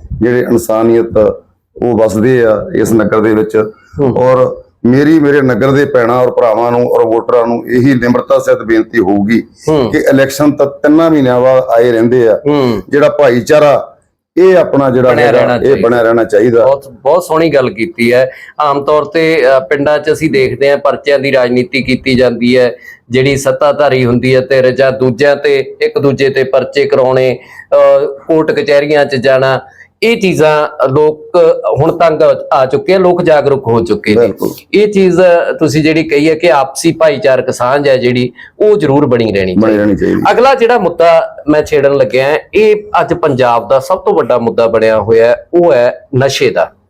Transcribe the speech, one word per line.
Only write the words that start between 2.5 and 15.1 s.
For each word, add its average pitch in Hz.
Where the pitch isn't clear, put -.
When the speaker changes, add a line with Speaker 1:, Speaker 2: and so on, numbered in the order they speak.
Speaker 1:
ਇਸ 107
ਨਗਰ 110
ਦੇ 107
ਵਿੱਚ। 107
Speaker 2:
ਹੂੰ। 127
Speaker 1:
ਔਰ 127
ਮੇਰੀ, 147
ਮੇਰੇ 143
ਨਗਰ 127
ਦੇ 139
ਭੈਣਾਂ 123
ਔਰ 127
ਭਰਾਵਾਂ 120
ਨੂੰ 123
ਔਰ 120
ਵੋਟਰਾਂ 113
ਨੂੰ 117
ਇਹੀ 127
ਨਿਮਰਤਾ 123
ਸਹਿਤ 127
ਬੇਨਤੀ 113
ਹੋਊਗੀ 101
Speaker 2:
ਹੂੰ। 139
Speaker 1:
ਕਿ 151
ਇਲੈਕਸ਼ਨ 135
ਤਾਂ 143
ਤਿੰਨਾਂ 151
ਮਹੀਨਿਆਂ 127
ਬਾਅਦ 131
ਆਏ 117
ਰਹਿੰਦੇ 117
ਆ। 104
Speaker 2:
ਹੂੰ। 127
Speaker 1:
ਜਿਹੜਾ 143
ਭਾਈਚਾਰਾ, 139
ਇਹ 185
ਆਪਣਾ 139
ਜਿਹੜਾ 123